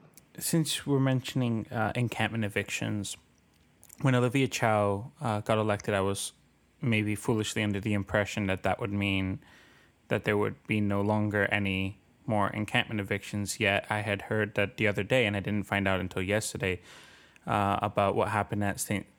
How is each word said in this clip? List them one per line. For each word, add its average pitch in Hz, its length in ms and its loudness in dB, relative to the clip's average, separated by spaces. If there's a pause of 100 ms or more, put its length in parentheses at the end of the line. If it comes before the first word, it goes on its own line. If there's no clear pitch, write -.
(360)
Since - 480 0
we're 139 140 2
mentioning, 127 720 0
uh, 110 240 0
encampment 113 500 0
evictions, 104 720 -4 (840)
when 131 160 4
Olivia 123 320 2
Chow, 104 720 2
uh, 110 220 0
got 110 160 2
elected, 107 360 0
I 98 60 4
was 98 320 -2 (480)
maybe 107 340 2
foolishly 110 480 0
under 101 160 0
the 104 140 -2
impression 104 560 0
that 92 160 -2
that 92 160 0
would 98 120 -4
mean 98 460 0 (720)
that 107 160 0
there 107 120 2
would 104 200 -2 (100)
be 107 140 0
no 101 220 0
longer 104 500 2
any 95 460 -2 (280)
more 104 240 2
encampment 107 500 -2
evictions. 101 600 -6
Yet 101 280 2
I 104 120 0
had 101 220 -2
heard 107 340 -2
that 101 220 0
the 107 100 2
other 101 160 0
day, 123 220 2
and 101 100 0
I 98 40 0
didn't 101 280 -2
find 101 180 0
out 95 140 2
until 92 220 -4
yesterday, 95 580 -2 (640)
uh, 101 340 2
about 101 360 2
what 104 140 2
happened 104 340 0
at 101 160 -2
Saint, - 260 -4 (120)